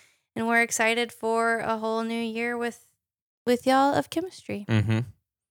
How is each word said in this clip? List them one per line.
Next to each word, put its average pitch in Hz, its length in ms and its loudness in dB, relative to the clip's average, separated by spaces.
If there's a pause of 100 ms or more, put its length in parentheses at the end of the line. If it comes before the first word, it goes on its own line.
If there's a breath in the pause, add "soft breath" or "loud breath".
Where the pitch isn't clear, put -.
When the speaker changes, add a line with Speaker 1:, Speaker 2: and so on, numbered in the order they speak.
(360 soft breath)
Speaker 1:
and 226 120 -2
we're 233 140 4
excited 233 500 0
for 226 480 0
a 226 180 -2
whole 220 260 -2
new 233 180 -4
year 233 360 -4
with 233 280 -6 (600)
with 247 180 2
y'all 269 300 4
of 285 160 0
chemistry. 208 580 -8
Speaker 2:
Mm-hmm. 110 300 2 (520)